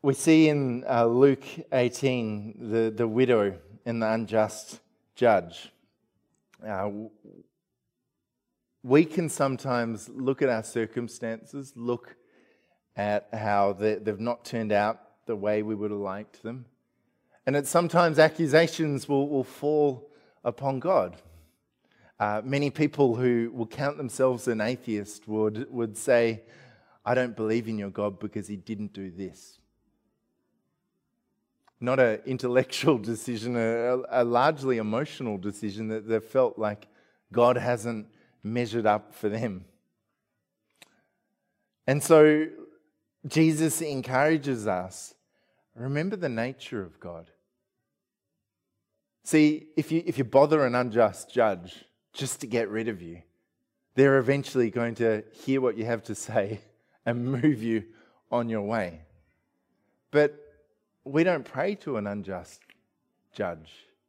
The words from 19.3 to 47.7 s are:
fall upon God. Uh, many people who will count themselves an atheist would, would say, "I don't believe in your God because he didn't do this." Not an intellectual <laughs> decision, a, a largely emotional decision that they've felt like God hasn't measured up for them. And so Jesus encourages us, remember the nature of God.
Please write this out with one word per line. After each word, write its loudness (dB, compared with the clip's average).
fall 0
upon -4
God. 0
Uh, -2
many 0
people 2
who 0
will -6
count -4
themselves -2
an -2
atheist -6
would, -2
would -6
say, 2
"I 0
don't -2
believe -2
in -6
your -6
God -4
because -10
he -8
didn't -10
do -12
this." -14
Not 0
an 4
intellectual 2
<laughs> -6
decision, -6
a, 0
a 2
largely 2
emotional -4
decision -8
that -8
they've 0
felt 0
like -4
God 4
hasn't -4
measured -4
up 0
for -4
them. -6
And 2
so 8
Jesus 2
encourages -2
us, -6
remember -4
the -6
nature -6
of -14
God. -16